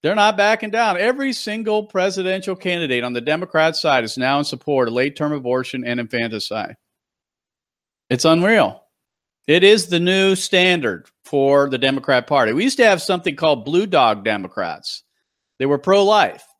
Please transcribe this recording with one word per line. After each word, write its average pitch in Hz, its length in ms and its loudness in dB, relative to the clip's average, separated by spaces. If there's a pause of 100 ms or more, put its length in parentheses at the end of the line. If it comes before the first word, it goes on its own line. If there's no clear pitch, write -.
They're 165 120 0
not 208 240 2
backing 214 320 0
down. 220 260 0
Every 254 380 -2
single 214 500 -4
presidential 190 720 -4
candidate 165 480 -4
on 123 80 -6
the 120 80 -4
Democrat 156 560 0
side 135 260 0
is 110 140 -6
now 131 220 0
in 147 60 -2
support 135 440 -2
of 117 60 -6
late-term 143 360 -2
abortion 127 540 -4
and 120 160 -4
infanticide. 110 760 -6 (1300)
It's 127 160 -2
unreal. 175 580 2 (640)
It 170 160 4
is 202 260 4
the 175 120 0
new 190 360 2
standard 175 720 0 (140)
for 139 440 2
the 131 80 -4
Democrat 131 500 0
Party. 120 280 2
We 175 100 0
used 262 140 -2
to 240 80 6
have 190 160 2
something 175 340 -4
called 143 300 0
Blue 170 180 0
Dog 120 400 2
Democrats. 92 760 -6 (560)
They 131 80 -2
were 143 100 2
pro-life. 196 680 2 (140)